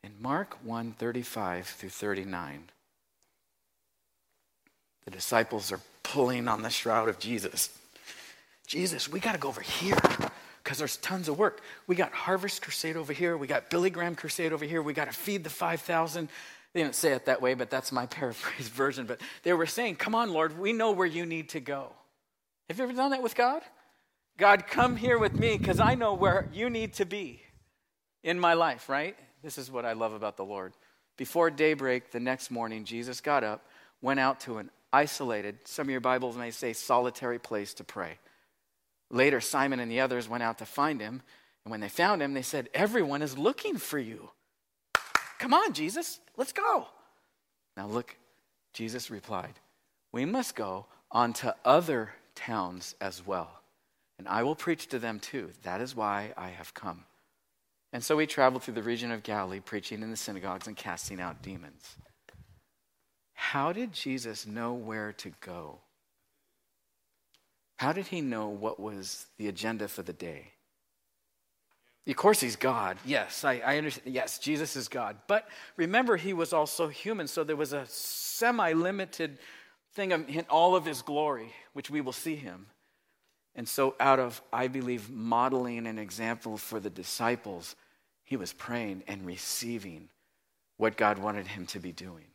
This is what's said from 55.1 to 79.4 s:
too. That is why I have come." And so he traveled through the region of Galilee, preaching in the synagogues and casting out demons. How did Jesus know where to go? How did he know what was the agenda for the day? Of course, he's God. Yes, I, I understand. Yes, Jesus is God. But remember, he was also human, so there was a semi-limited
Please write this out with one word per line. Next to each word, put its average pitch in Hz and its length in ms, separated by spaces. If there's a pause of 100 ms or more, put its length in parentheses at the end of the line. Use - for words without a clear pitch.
too. 104 340 (100)
That 92 180
is 127 140
why 104 420
I 92 120
have 87 260
come." 87 320 (840)
And 120 120
so 156 160
he 156 80
traveled 131 340
through 117 140
the 110 80
region 117 280
of 110 120
Galilee, 98 360
preaching 107 440
in 113 80
the 110 60
synagogues 95 500
and 107 100
casting 92 420
out 87 220
demons. 87 540 (1400)
How 147 400
did 226 180
Jesus 127 540
know 117 280
where 110 400
to - 260
go? 85 420 (2000)
How 135 140
did 185 160
he 180 140
know 113 280
what 104 300
was 98 460 (120)
the 107 100
agenda 104 400
for 98 160
the 85 100
day? 78 400 (1500)
Of 143 120
course, 208 220
he's 117 160
God. 104 480
Yes, 127 400
I, 131 160
I 127 180
understand. 135 360
Yes, 123 240
Jesus 151 380
is 127 120
God. 107 380
But 214 240 (260)
remember, 208 420
he 180 160
was 170 200
also 156 340
human, 175 400
so 160 160
there 151 120
was 143 180
a 139 140
semi-limited 180 1500 (540)